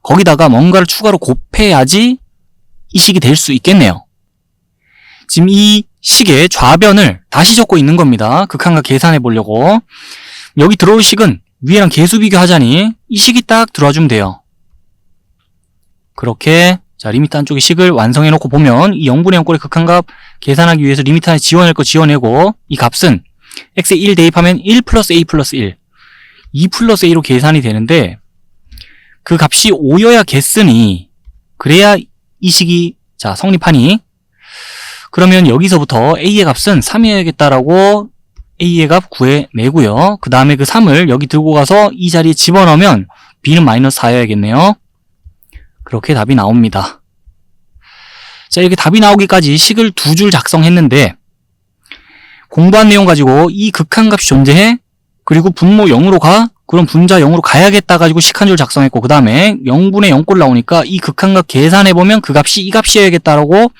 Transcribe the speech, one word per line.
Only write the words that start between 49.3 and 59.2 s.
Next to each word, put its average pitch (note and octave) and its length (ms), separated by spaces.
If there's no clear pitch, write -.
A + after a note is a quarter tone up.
식을 A3 320
두 D#3+ 240
줄 G3+ 160
작성했는데 D#3+ 840
공부한 G3 400
내용 G3+ 160
가지고 D3 460
이 G3+ 200
극한값이 G#3+ 580
존재해? D3+ 500
그리고 E3 260
분모 G3+ 360
영으로 E3+ 320
가? G3 300
그럼 E3+ 200
분자 F3+ 340
영으로 D#3+ 220
가야겠다 F#3+ 560
가지고 E3 220
식 - 200
한 G3+ 80
줄 F#3 80
작성했고 C3+ 460
그 B2 60
다음에 D3 580